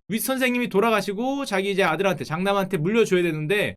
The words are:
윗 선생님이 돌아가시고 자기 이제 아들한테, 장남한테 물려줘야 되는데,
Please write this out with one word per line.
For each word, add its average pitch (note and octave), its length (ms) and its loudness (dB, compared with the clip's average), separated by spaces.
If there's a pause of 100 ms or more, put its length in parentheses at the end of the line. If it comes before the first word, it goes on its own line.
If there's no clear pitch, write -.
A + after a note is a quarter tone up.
윗 A3 120 -4
선생님이 B3 500 0
돌아가시고 A3 760 0
자기 G3 240 -2
이제 F#3+ 140 2
아들한테, F3 420 0
장남한테 G3 520 0
물려줘야 F#3+ 440 2
되는데, D#3 560 -2